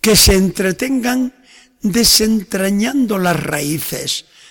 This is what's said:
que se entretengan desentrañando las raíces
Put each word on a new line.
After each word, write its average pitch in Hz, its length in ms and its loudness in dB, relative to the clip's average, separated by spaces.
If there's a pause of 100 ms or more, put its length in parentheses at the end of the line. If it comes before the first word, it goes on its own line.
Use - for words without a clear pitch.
que 220 120 4
se 196 200 4
entretengan 247 1120 -2 (340)
desentrañando 214 1400 0
las 175 240 0
raíces 147 880 -6 (240)